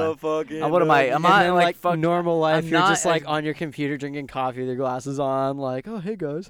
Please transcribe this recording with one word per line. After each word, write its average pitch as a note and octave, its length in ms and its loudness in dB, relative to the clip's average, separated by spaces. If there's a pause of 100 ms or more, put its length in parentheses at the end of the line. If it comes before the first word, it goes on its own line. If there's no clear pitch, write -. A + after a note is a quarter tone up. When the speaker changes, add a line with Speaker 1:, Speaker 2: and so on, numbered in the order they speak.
(160)
Speaker 1:
Motherfucking D#3 460 -4
Speaker 2:
I'm, D3+ 80 0
what F3 120 4
am D#3 80 4
I? C#3 160 6
Speaker 1:
W. B2 80 0
Speaker 2:
Am D#3 100 0
Speaker 3:
and F3 100 8
Speaker 2:
I, G3+ 100 6
Speaker 3:
then, F3+ 100 2
Speaker 2:
like, F3 100 6
Speaker 3:
like, F3 120 0
Speaker 2:
fuck-, E3+ 220 -2
Speaker 3:
normal E3+ 400 0
life, D#3+ 260 2
Speaker 2:
I'm E3 60 -8
Speaker 3:
you're E3 80 2
Speaker 2:
not F#3 120 4
Speaker 3:
just, F#3+ 160 0
like, E3 160 2
Speaker 2:
as D3 60 -14
Speaker 3:
on D3+ 180 -2
your D3+ 80 -2
computer D3 420 -6
drinking C#3 300 -8
coffee C3 320 -6
with B2+ 80 -4
your B2+ 100 -4
glasses C3 420 -4
on, C3+ 380 -2
like, C3+ 320 -6
"Oh, A3+ 100 -10
hey, F#3+ 160 -6
guys. E3 360 -6